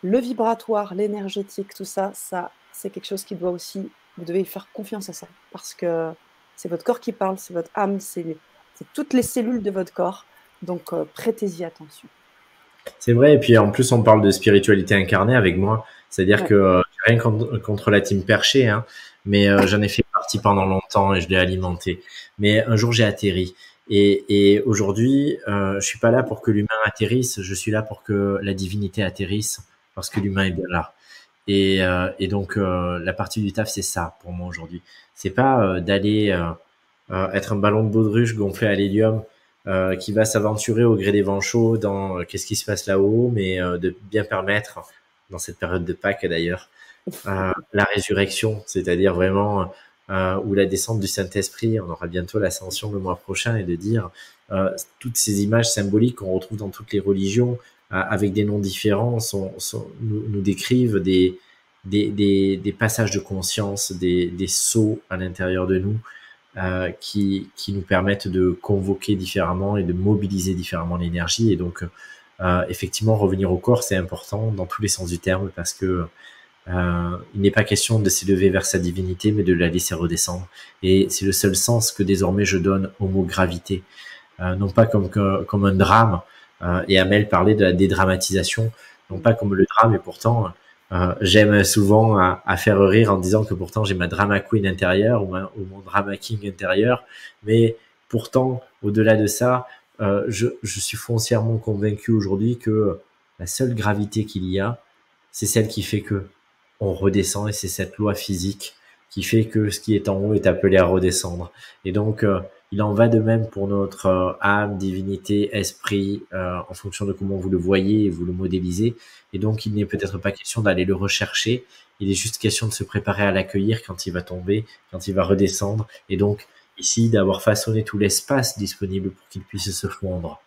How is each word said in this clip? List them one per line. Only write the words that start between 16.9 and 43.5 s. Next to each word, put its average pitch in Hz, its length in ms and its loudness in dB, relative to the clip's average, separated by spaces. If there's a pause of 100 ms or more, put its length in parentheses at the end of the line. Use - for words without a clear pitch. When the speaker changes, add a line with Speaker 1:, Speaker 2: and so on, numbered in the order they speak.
Speaker 2:
j'ai 113 80 6
rien 117 80 4
contre, 113 360 0
contre 104 340 -2
la 101 100 6
team 98 220 -2
perchée, 117 440 4
hein, 110 180 0 (400)
mais, 101 240 4
euh, 101 180 6
j'en 104 140 2
ai 104 80 2
fait - 240 0
partie - 260 -2
pendant 101 260 2
longtemps 98 480 0
et 92 80 0
je 82 80 -6
l'ai 92 80 2
alimentée. 90 640 -2 (380)
Mais 104 240 2
un 117 120 2
jour, 117 180 2
j'ai 117 100 4
atterri. 92 520 -2 (340)
Et, 202 360 4 (280)
et 104 80 4
aujourd'hui, 117 760 0 (100)
euh, 98 320 -2
je 98 80 -6
suis - 120 -8
pas 117 120 4
là 123 100 4
pour 120 200 -6
que 113 100 0
l'humain 104 160 2 (180)
atterrisse, 110 560 -2
je 95 120 -8
suis 101 180 -4
là 107 100 0
pour 104 220 -12
que 101 380 0
la 98 120 -4
divinité 98 500 -4
atterrisse 98 580 -6 (340)
parce 95 140 -12
que - 100 -4
l'humain 98 260 0
est 95 60 0
bien 90 180 -6
là. 85 240 -4 (540)
Et, 98 360 2
euh, 90 260 0 (100)
et 95 80 -2
donc, 98 300 -4
euh, 90 420 -2
la 90 140 -4
partie - 280 -6
du 101 120 -4
taf, 107 160 -4
c'est - 120 -8
ça 85 400 -6
pour 87 100 -16
moi 90 160 -8
aujourd'hui. 85 340 -14 (340)
C'est - 140 -6
pas, 127 340 2
euh, 92 160 0
d'aller, 101 520 0
euh, 87 120 0 (680)
euh, 95 200 -2
être 98 220 -2
un - 20 -2
ballon 104 280 2
de 110 60 0
baudruche 110 460 2
gonflé 104 320 -2
à 101 80 2
l'hélium, 107 480 2 (440)
euh, 95 280 0
qui 92 160 -8
va 110 140 4
s'aventurer 110 580 0
au 113 120 6
gré 98 180 0
des 104 80 4
vents 98 200 0
chauds 113 360 2
dans, 98 420 -4
euh, 87 60 -6
qu'est-ce - 200 -10
qui 104 120 -6
se - 80 -8
passe 101 220 -6
là-haut, 104 460 2
mais, 92 280 -2